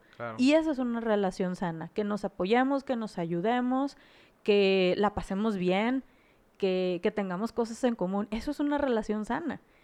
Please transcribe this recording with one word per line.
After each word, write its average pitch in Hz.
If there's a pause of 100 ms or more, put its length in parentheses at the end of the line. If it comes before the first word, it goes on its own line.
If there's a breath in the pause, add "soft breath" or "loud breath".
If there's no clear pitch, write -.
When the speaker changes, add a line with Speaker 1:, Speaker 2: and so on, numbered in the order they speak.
(180 soft breath)
Speaker 1:
Claro. 117
Speaker 2:
Y 254
esa 320
es 254
una 240
relación 202
sana, 165
que 214
nos 208
apoyemos, 247
que 254
nos 226
ayudemos, 247 (480 soft breath)
que 190
la 202
pasemos 202
bien, 196 (540 soft breath)
que, 185
que 214
tengamos 196
cosas 233
en 240
común. 196
Eso 220
es 285
una 294
relación 220
sana. 277 (220 soft breath)